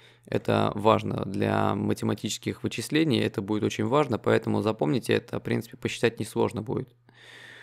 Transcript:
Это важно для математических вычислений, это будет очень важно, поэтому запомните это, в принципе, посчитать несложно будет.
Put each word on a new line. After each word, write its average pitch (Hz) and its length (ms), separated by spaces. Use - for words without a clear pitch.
Это 107 480
важно 104 500
для 104 520
математических 104 880
вычислений, 120 560
это 110 220
будет 104 200
очень 107 220
важно, 127 340
поэтому 107 420
запомните 113 520
это, 110 260
в 110 40
принципе, 113 340
посчитать - 420
несложно 110 440
будет. 117 260